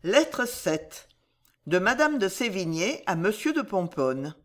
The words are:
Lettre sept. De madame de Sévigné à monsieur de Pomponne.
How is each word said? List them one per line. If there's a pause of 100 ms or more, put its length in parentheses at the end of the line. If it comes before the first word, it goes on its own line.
Lettre
sept. (580)
De
madame
de
Sévigné
à
monsieur
de
Pomponne.